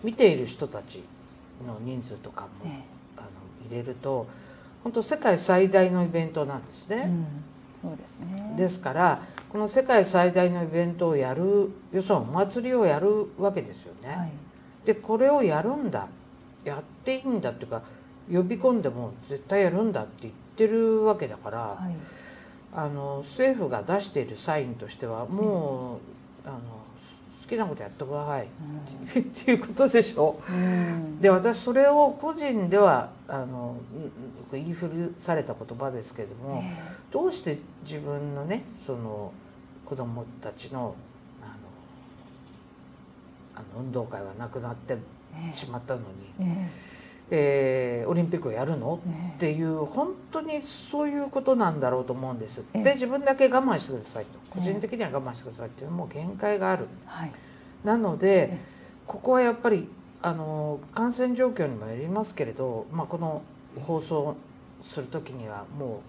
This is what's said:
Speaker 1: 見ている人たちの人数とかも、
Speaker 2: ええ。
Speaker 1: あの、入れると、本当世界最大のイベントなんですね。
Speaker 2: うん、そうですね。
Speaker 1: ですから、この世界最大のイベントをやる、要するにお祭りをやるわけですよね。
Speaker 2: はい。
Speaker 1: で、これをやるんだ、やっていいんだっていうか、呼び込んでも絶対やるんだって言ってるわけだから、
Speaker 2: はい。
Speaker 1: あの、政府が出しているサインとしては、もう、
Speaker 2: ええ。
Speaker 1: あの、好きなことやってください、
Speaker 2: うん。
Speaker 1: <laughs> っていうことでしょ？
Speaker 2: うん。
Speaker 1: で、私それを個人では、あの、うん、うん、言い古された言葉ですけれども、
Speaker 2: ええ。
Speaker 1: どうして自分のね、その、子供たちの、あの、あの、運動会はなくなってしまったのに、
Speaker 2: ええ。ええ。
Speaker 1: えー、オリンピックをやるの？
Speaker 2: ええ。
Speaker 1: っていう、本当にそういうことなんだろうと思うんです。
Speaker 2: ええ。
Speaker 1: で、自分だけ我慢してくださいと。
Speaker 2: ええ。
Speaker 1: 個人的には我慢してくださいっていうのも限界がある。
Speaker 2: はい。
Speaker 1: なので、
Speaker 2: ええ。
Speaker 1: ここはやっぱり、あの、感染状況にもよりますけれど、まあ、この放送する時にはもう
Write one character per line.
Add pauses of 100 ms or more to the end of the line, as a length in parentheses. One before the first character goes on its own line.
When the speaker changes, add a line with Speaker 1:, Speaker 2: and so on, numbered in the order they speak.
Speaker 1:
見
て
い
る
人
た
ち (640)
の
人
数
と
か
も、 (160)
Speaker 2:
え
え。 (460)
Speaker 1:
あ
の、 (400)
入
れ
る
と、 (580)
本
当
世
界
最
大
の
イ
ベ
ン
ト
な
ん
で
す
ね。 (720)
Speaker 2:
う
ん、
そ
う
で
す
ね。
Speaker 1:
で
す
か
ら、 (280)
こ
の
世
界
最
大
の
イ
ベ
ン
ト
を
や
る、 (220)
要
す
る
に
お
祭
り
を
や
る (100)
わ
け
で
す
よ
ね。
Speaker 2:
は
い。 (540)
Speaker 1:
で、
こ
れ
を
や
る
ん
だ、 (560)
や
っ (200)
て
い
い
ん
だ
っ
て
い
う
か、 (500)
呼
び
込
ん
で
も (160)
絶
対
や
る
ん
だ
っ
て (100)
言
っ (220)
て
る
わ
け
だ
か
ら、
Speaker 2:
は
い。 (760)
Speaker 1:
あ
の、
政
府
が
出
し
て
い
る
サ
イ
ン
と
し
て
は、
も
う、 (480)
Speaker 2:
え
え。
Speaker 1:
あ
の、 (840)
好
き
な
こ
と
や
っ
て
く
だ
さ
い、 (680)
Speaker 2:
う
ん。
Speaker 1:
<laughs>
っ
て
い
う
こ
と
で
し
ょ？
Speaker 2:
う
ん。
Speaker 1:
で、
私
そ
れ
を
個
人
で
は、 (180)
あ
の、 (200)
う
ん、
う
ん、 (400)
言
い
古
さ
れ
た
言
葉
で
す
け
れ
ど
も、
Speaker 2:
え
え。 (320)
Speaker 1:
ど
う
し
て (240)
自
分
の
ね、 (200)
そ
の、 (520)
子
供 (160)
た
ち
の、 (480)
あ
の、 (2000)
あ (160)
の、
運
動
会
は
な
く
な
っ
て (560)
し
ま
っ
た
の
に、 (340)
Speaker 2:
え
え。
え
え。 (320)
Speaker 1:
え
ー、
オ
リ
ン
ピ
ッ
ク
を
や
る
の？
Speaker 2:
え (220)
え。
Speaker 1:
っ
て
い
う、
本 (180)
当
に
そ
う
い
う
こ
と
な
ん
だ
ろ
う
と
思
う
ん
で
す。 (100)
Speaker 2:
え
え。
Speaker 1:
で、
自
分
だ
け
我
慢
し
て
く
だ
さ
い
と。
Speaker 2:
え (100)
え。
Speaker 1:
個
人
的
に
は
我
慢
し
て
く
だ
さ
い
っ
て
い
う
の
も
限 (100)
界
が
あ
る。 (180)
Speaker 2:
は
い。 (520)
Speaker 1:
な
の
で、
Speaker 2:
え
え。 (460)
Speaker 1:
こ
こ
は
や
っ
ぱ
り、 (360)
あ
の、 (160)
感
染
状
況
に
も
よ
り
ま
す
け
れ
ど、
ま
あ、
こ
の (400)
放
送 (460)
す
る
時
に
は (120)
も
う